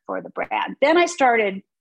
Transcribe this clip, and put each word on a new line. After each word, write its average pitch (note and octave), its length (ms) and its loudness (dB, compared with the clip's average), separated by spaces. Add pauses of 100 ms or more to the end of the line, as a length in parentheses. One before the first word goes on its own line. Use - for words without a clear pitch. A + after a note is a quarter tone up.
for F#2+ 160 -8
the F2+ 80 -16
brand. - 500 -6
Then D#4 160 4
I F4 100 4
started A3+ 560 0 (180)